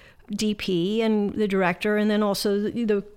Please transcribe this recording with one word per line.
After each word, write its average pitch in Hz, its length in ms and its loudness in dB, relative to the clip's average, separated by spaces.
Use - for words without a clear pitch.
D 208 200 -2
P 196 480 0
and 214 320 2
the 214 140 0
director, 190 500 0
and 214 120 2
then 214 140 2
also 202 360 0
the, 214 260 -4
the 208 180 0